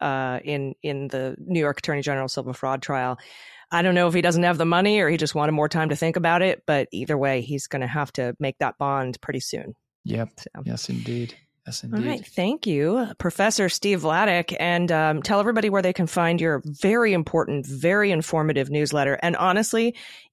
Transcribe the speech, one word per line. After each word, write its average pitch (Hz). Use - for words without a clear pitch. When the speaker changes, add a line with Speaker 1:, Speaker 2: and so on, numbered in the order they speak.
Speaker 1:
uh, 131
in, 139
in 139
the 131
New 175
York 147
Attorney 143
General 135
civil 127
fraud 131
trial. 127
I 170
don't 180
know 175
if 170
he 175
doesn't 175
have 175
the 165
money 196
or 160
he 165
just 156
wanted 147
more 151
time 156
to 147
think 165
about 170
it, 185
but 143
either 143
way, 135
he's 135
gonna 131
have 143
to 123
make 139
that 135
bond 135
pretty -
soon. -
Speaker 2:
Yep. 110
Speaker 1:
So. -
Speaker 2:
Yes, 117
indeed. 120
Yes, -
Speaker 1:
All 117
Speaker 2:
indeed. 214
Speaker 1:
right. 226
Thank 220
you, 180
Professor 190
Steve 196
Vladeck. 175
And, 175
um, 156
tell 208
everybody 220
where 196
they 180
can 175
find 170
your 156
very 202
important, 156
very 175
informative 156
newsletter. 143
And 170
honestly, 220